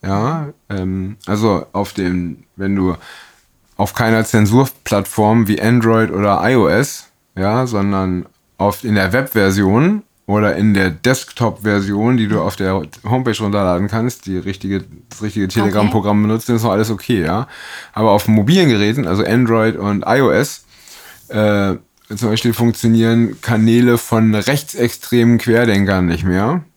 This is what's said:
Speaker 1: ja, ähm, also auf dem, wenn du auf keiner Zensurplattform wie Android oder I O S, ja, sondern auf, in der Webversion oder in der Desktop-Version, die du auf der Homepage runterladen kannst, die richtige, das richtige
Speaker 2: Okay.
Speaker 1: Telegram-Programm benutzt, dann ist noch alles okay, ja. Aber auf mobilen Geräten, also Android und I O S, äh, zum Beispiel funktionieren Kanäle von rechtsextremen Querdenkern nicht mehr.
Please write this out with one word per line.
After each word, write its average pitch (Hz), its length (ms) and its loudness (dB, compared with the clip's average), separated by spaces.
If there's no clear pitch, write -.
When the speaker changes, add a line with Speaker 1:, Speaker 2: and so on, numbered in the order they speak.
Speaker 1:
ja, 120 440 -4
ähm, 95 560 -6
also 104 480 0
auf 98 200 -4
dem, 90 500 -4
wenn 98 200 -2
du 92 200 0
auf 101 160 -2
keiner 113 300 2
Zensurplattform 107 1200 2
wie 104 140 0
Android 113 500 2
oder 101 380 0
I 131 60 2
O 104 120 4
S, 107 400 -2
ja, 107 320 -2
sondern 98 580 -2
auf, 101 260 -2
in 107 120 0
der 95 160 0
Webversion 110 920 2
oder 101 280 0
in 104 180 2
der 95 180 2
Desktop-Version, 104 1300 -2
die 110 100 0
du 107 140 0
auf 95 140 -4
der 95 260 -2
Homepage 120 360 -2
runterladen 98 500 0
kannst, 113 360 -4
die 95 120 -6
richtige, 98 480 -6
das - 120 -16
richtige 104 240 -4
Speaker 2:
Okay. 95 140 -2
Speaker 1:
Telegram-Programm 104 640 2
benutzt, 110 280 -2
dann 120 60 2
ist 110 80 -2
noch 117 80 0
alles 107 180 0
okay, 104 340 -2
ja. 90 240 -2
Aber 110 180 2
auf 101 160 2
mobilen 127 420 4
Geräten, 107 380 0
also 95 180 0
Android 113 500 2
und 101 320 -4
I 127 140 2
O 113 100 4
S, 117 320 -2
äh, 104 460 0
zum 107 140 -4
Beispiel 110 240 0
funktionieren 113 880 0
Kanäle 117 560 2
von 110 380 0
rechtsextremen 120 1040 0
Querdenkern 101 680 2
nicht 82 180 -2
mehr. 104 400 -2